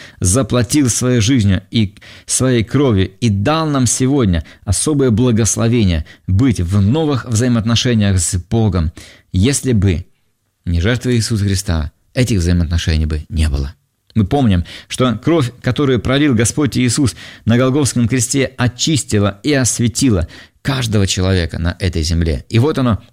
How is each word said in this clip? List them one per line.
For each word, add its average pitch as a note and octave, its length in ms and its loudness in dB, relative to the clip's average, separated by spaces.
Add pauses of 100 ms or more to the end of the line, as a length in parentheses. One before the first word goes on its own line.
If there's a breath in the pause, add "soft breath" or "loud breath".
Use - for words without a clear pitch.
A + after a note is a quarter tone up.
(220 loud breath)
заплатил B2 680 0
своей B2 300 0
жизнью G2+ 500 2
и A2 260 -2 (300 loud breath)
своей B2 380 0
кровью A2+ 560 0
и A#2+ 80 0
дал D3 400 0
нам C3+ 200 0
сегодня B2 580 0 (180 loud breath)
особое C#3 480 0
благословение A2+ 920 0 (220 loud breath)
быть G#2 340 2
в F#2 180 0
новых C3+ 460 0
взаимоотношениях A2+ 920 0
с - 180 -4
Богом. F#2 560 0 (400 loud breath)
Если B2+ 400 0
бы F#2+ 320 0 (580)
не E2+ 160 -2
жертва B2 340 0
Иисуса A2 300 -2
Христа, F2+ 480 -2 (220)
этих A#2+ 260 0
взаимоотношений E2+ 640 0
бы D2+ 220 -4
не D#2 220 -2
было. C#2 260 -4 (400)
Мы A2 100 2
помним, G#2 380 0 (240 loud breath)
что B2 340 -2
кровь, D3+ 300 0 (100)
которую C3 380 0
пролил C#3 360 0
Господь A#2+ 420 0
Иисус B2 360 0 (300 loud breath)
на A#2 140 2
Голгофском C3 500 2
кресте, B2+ 500 -2
очистила A2+ 880 -2
и D3+ 80 0
осветила A#2+ 800 0 (320 loud breath)
каждого A#2 440 0
человека F#2 540 0
на E2+ 220 -2
этой E2+ 220 -2
земле. E2 440 -2
И A2+ 120 2
вот D3 180 2
оно, B2 340 0